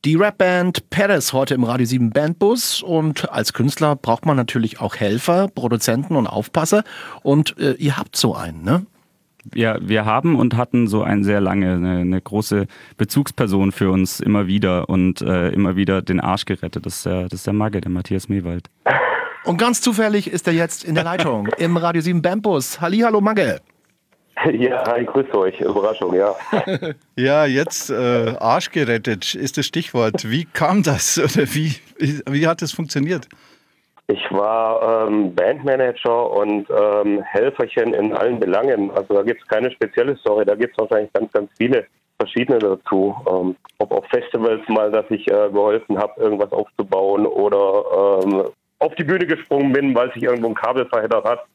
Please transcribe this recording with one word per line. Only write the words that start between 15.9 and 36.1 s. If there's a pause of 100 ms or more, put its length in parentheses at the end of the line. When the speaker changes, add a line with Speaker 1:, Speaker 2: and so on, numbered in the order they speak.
Speaker 2:
den
Arsch
gerettet.
Das
ist
der,
das
ist
der
Magge,
der
Matthias
Mewald. (760)
Speaker 1:
Und
ganz
zufällig
ist
er
jetzt
in
der
Leitung
Speaker 2:
<laughs>
Speaker 1:
im
Radio
sieben
Bandbus.
Hallihallo,
Magge. (880)
Speaker 3:
Ja,
hi,
grüß
euch.
Überraschung,
ja. (400)
Speaker 4:
<laughs> (220)
Ja,
jetzt,
äh,
Arsch
gerettet
ist
das
Stichwort.
Wie
kam
das
oder
wie, (240)
wie,
wie
hat
das
funktioniert? (800)
Speaker 3:
Ich
war,
ähm,
Bandmanager